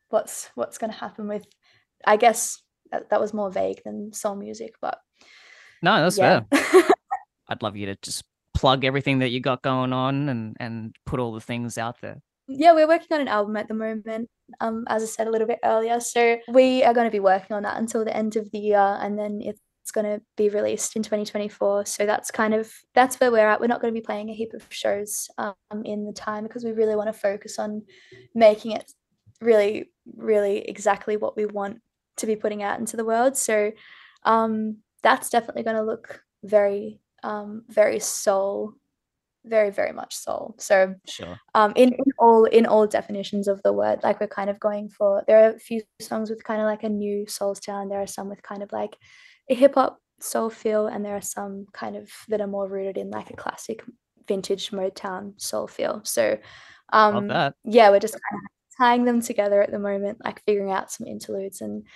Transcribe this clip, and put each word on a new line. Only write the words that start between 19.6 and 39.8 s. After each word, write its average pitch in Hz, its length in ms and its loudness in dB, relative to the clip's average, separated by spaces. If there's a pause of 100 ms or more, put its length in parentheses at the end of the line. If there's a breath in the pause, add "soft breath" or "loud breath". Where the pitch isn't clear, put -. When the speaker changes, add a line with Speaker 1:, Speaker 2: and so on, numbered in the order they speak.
Speaker 1:
gonna 208 300 -2 (160)
be 208 120 4
released 214 460 -2
in 220 80 -2
twenty 214 220 -4
twenty-four. 202 640 -2
So - 180 -4
that's 208 240 -2
kind 220 240 0
of, 220 180 -2 (220)
that's 254 260 4
where 240 120 4
we're 220 160 6
at. 214 120 4
We're 240 80 0
not 233 140 -2
gonna 233 120 -2
be 226 80 -6
playing 214 280 -8
a 220 60 -10
heap 220 180 -8
of - 160 -16
shows, 208 580 -4 (120)
um, 208 160 -6 (300)
in 208 200 -6
the 208 80 -10
time, 214 300 -8
because 226 200 -10
we 233 80 -4
really 220 240 2
wanna 214 180 -2
focus 208 440 -6
on 214 240 -6 (540 loud breath)
making 220 380 4
it - 180 -10 (500)
really, 214 500 2 (240)
really 214 540 0
exactly 202 480 -2
what - 180 -4
we 214 100 -2
want 202 360 -8 (360)
to - 80 -6
be 220 100 0
putting 208 280 -4
out 202 160 -4
into 226 180 -8
the 226 80 -4
world. 233 320 2
So, 214 340 0 (520 loud breath)
um, 220 540 0 (260)
that's - 260 2
definitely 233 340 -2
gonna 220 200 -2
look - 400 -8 (200)
very, 202 560 2 (240)
um, 208 440 -10
very 214 320 2
soul, 202 720 -2 (720)
very, 214 260 2
very - 220 -4